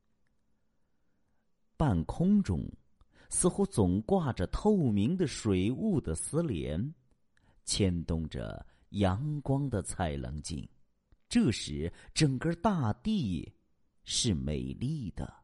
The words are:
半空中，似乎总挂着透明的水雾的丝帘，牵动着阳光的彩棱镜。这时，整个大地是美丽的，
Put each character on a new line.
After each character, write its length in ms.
半 300
空 360
中， 220
似 200
乎 160
总 380
挂 280
着 160
透 440
明 260
的 80
水 460
雾 280
的 140
丝 300
帘， 500
牵 400
动 240
着 340
阳 520
光 260
的 140
彩 340
棱 280
镜。 220
这 240
时， 400
整 240
个 200
大 360
地 580
是 320
美 380
丽 420
的， 180